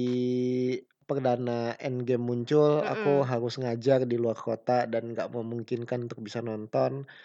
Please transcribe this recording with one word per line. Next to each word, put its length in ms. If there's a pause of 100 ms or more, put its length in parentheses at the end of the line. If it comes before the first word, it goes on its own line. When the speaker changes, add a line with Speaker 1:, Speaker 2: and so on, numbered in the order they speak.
(1040)
Speaker 1:
perdana 760
Endgame 440
muncul, 640
aku 400
Speaker 2:
Mm-mm. 0
Speaker 1:
harus 320
ngajar 480
di 80
luar 240
kota 480
dan 260
nggak 220
memungkinkan 720
untuk 160
bisa 180
nonton. 640 (220)